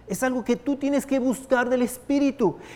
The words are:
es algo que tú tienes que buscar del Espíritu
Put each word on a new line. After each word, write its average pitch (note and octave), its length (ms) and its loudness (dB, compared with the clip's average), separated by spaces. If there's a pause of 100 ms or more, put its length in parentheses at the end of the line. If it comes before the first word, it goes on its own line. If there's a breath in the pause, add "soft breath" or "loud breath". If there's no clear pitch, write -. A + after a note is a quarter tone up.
es - 160 -6
algo B3+ 220 0
que A#3+ 140 2
tú C#4+ 180 -2
tienes C#4 300 0
que C4+ 140 0
buscar B3 500 0
del B3 120 2
Espíritu B3+ 760 0 (180 loud breath)